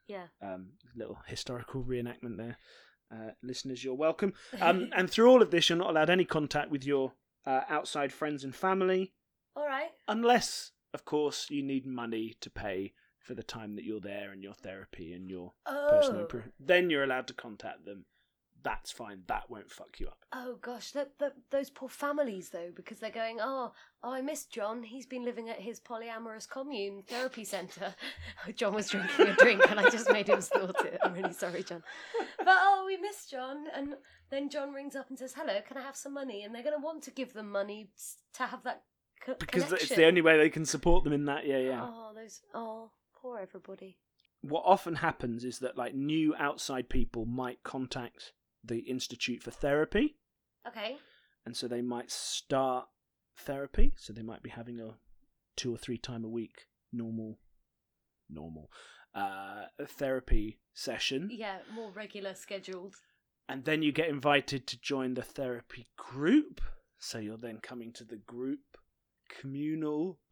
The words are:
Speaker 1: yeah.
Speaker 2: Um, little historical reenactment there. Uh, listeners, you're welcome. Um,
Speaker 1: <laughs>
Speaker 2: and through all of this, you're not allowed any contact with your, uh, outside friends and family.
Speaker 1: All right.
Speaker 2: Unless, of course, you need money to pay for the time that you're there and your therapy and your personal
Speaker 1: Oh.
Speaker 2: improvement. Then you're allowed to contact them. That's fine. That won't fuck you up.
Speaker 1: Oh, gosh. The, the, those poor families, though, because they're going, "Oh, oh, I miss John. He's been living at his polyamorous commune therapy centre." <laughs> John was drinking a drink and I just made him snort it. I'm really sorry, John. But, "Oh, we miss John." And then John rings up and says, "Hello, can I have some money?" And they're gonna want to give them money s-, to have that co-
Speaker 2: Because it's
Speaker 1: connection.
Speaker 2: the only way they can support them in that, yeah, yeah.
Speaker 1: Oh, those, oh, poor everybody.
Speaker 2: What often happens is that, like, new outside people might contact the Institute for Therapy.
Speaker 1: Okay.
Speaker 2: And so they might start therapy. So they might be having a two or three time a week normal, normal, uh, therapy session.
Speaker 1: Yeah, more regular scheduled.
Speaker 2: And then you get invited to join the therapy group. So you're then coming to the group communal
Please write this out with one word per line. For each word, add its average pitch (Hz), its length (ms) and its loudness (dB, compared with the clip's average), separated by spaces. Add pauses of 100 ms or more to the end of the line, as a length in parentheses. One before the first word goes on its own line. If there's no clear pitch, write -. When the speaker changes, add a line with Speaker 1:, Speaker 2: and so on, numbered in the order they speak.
Speaker 1:
yeah. 185 220 -12 (120)
Speaker 2:
Um, 92 340 -12 (200)
little 110 320 -10
historical 123 560 -8
reenactment 120 540 -6
there. 117 220 -10 (520)
Uh, 110 220 -12 (100)
listeners, 127 400 -8
you're 131 120 -4
welcome. 160 400 2 (260)
Um, 180 300 4
Speaker 1:
<laughs> - 60 -2
Speaker 2:
and 185 140 2
through 226 180 8
all 254 140 12
of - 80 6
this, 170 180 6
you're 170 100 6
not 190 120 2
allowed 156 200 6
any 185 140 6
contact 151 460 0
with 139 140 -2
your, 135 300 2 (300)
uh, 131 240 2
outside 147 440 -2
friends 147 320 -4
and 131 100 -6
family. 190 580 2 (440)
Speaker 1:
All 294 100 -2
right. 285 240 -4 (180)
Speaker 2:
Unless, 233 640 2 (200)
of - 120 -10
course, 147 460 -2
you 143 120 -2
need 135 240 -2
money 117 540 -4
to 104 100 -12
pay 98 440 -4 (240)
for - 160 -14
the 110 80 -10
time 107 340 -10
that 87 80 -10
you're 107 160 -6
there 101 320 -10
and 95 100 -16
your 98 120 -14
therapy 95 580 -12
and 92 180 -10
your 90 240 -10 (100)
personal 285 560 4
Speaker 1:
Oh. - 20 -4
Speaker 2:
improvement. 123 380 -8
Then 180 300 4
you're 143 140 4
allowed 131 240 -2
to - 60 -14
contact 101 500 -14
them. 98 200 -14 (580)
That's - 280 -6
fine. 101 360 -14
That 107 240 -4
won't 107 200 -14
fuck - 300 -20
you - 80 -4
up. - 240 -14
Speaker 1:
Oh, 254 300 -10
gosh. 240 300 -12
The, 285 160 -6 (100)
the, 277 140 -2 (180)
those 277 180 -2
poor - 200 -14
families, 285 600 -4
though, 175 260 -10
because 190 240 -16
they're 220 120 -8
going, 226 280 -6
"Oh, 254 340 -4 (300)
oh, 240 100 -8
I 262 100 -4
miss 285 240 -6
John. 226 360 -4
He's 233 220 -14
been 254 180 -8
living 226 280 -6
at 226 100 -8
his 214 200 -10
polyamorous 226 680 -10
commune 202 580 -6
therapy 247 380 -6
centre." 180 500 -8 (300)
<laughs> - 320 -12
John 202 160 0
was 208 160 -2
drinking - 380 6
a 202 100 2
drink 466 340 10
and 427 80 0
I 494 120 8
just 480 200 0
made 427 200 4
him 523 100 6
snort - 460 0
it. - 160 -6
I'm 185 100 2
really 175 220 -4
sorry, 180 280 -6
John. 175 200 -10 (560)
But, 381 100 0
"Oh, 381 380 6
we 381 100 -2
miss 392 300 -8
John." 277 480 -8
And 277 220 -8 (340)
then 277 180 -4
John 277 240 -6
rings 277 240 -10
up 269 140 -10
and 262 80 -12
says, 254 180 -12
"Hello, 247 320 -2
can 262 80 -12
I 269 60 -8
have 269 140 -12
some 277 180 -12
money?" 262 280 -8
And 208 120 -12
they're 240 80 -10
gonna 302 180 -2
want 311 220 -6
to - 80 -14
give 254 240 -8
them 208 160 -10
money 202 440 -4
s-, - 220 -14 (180)
to 262 120 -4
have 240 160 -10
that - 220 -8 (360)
co- 254 180 -6
Speaker 2:
Because - 260 0
it's - 80 -4
Speaker 1:
connection. 180 260 0
Speaker 2:
the 160 80 12
only 175 160 8
way 160 160 10
they 156 100 8
can 156 160 0
support 135 400 8
them 147 80 2
in 147 140 2
that, 143 200 -2
yeah, 135 120 2
yeah. 127 260 0
Speaker 1:
Oh, 226 300 -12
those, 220 260 -16 (140)
oh, 226 380 -10 (280)
poor 247 180 -10
everybody. 190 600 -14 (420)
Speaker 2:
What 151 240 -2
often 175 300 6
happens 123 500 -2
is 123 140 -6
that, - 180 -6
like, 120 180 -4
new 151 420 2
outside 135 520 -2
people 117 380 4
might 123 360 -6
contact - 720 -8 (340)
the 117 120 -4
Institute 123 640 -6
for 117 80 -10
Therapy. 151 640 2 (500)
Speaker 1:
Okay. 226 300 -8 (480)
Speaker 2:
And 120 100 -12
so 123 140 -6
they 120 140 -2
might 120 280 -4
start - 800 -2 (480)
therapy. - 640 6
So - 160 -14
they 113 80 -10
might 110 200 -10
be 123 60 -14
having 120 320 -12
a 110 140 -12 (600)
two - 200 -4
or - 20 -4
three 120 220 -6
time 117 260 -8
a 113 60 -6
week 113 320 -8 (280)
normal, 113 480 -6 (920)
normal, 78 400 -12 (440)
uh, 98 500 -8 (220)
therapy 127 760 2 (120)
session. 135 580 -4
Speaker 1:
Yeah, 208 280 -8 (160)
more 220 160 -10
regular 196 440 -12
scheduled. 190 600 -12 (560)
Speaker 2:
And 131 160 -8
then 156 160 2
you 147 100 4
get 156 160 0
invited 143 600 2
to - 120 -10
join 131 320 -2
the 127 100 -4
therapy 123 680 -8 (100)
group. 170 640 2 (360)
So - 200 -10
you're 110 180 -6
then 113 220 -12
coming 117 340 -12
to 120 120 -18
the 113 120 -14
group 127 440 -6 (800)
communal 151 800 -4 (140)